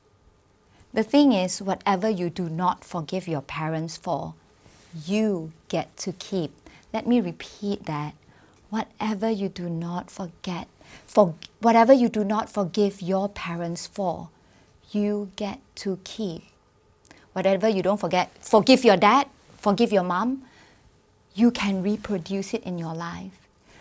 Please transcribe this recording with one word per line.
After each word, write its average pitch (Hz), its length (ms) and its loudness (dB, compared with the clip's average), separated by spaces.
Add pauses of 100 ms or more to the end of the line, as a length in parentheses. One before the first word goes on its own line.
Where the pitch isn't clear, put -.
(960)
The 220 80 0
thing 277 300 6
is, 185 280 0
whatever 196 480 -2
you 180 220 -2
do 175 180 -6
not 175 360 -2
forgive 180 440 -8
your 151 140 -4
parents 160 540 -6
for, 160 380 -6 (720)
you 190 460 -2 (160)
get - 300 -6
to - 140 -8
keep. 185 400 -6 (400)
Let 220 140 -6
me 240 140 4
repeat 196 640 -8
that. 147 300 -8 (540)
Whatever 214 600 -4
you 202 180 -2
do 180 220 -8
not 170 400 -8
forget, 175 560 -10 (400)
for, 180 280 4 (260)
whatever 226 320 6
you 240 160 8
do 214 160 -2
not 208 260 -2
forgive 202 500 -2
your 190 280 -2
parents 175 580 -8
for, 175 420 -6 (600)
you 208 460 -2
get 202 240 -8 (160)
to 185 260 -6
keep. 185 400 -8 (920)
Whatever 190 360 2
you 196 140 0
don't 196 180 0
forget, 180 300 0 (100)
forgive 247 440 6
your 208 120 8
dad, 220 320 4 (280)
forgive 208 360 2
your 196 100 4
mom, 202 400 -2 (920)
you 233 180 6
can 196 300 -2
reproduce 196 720 -4
it 220 100 -8
in 180 120 -8
your 165 180 -6
life. 170 520 -12 (340)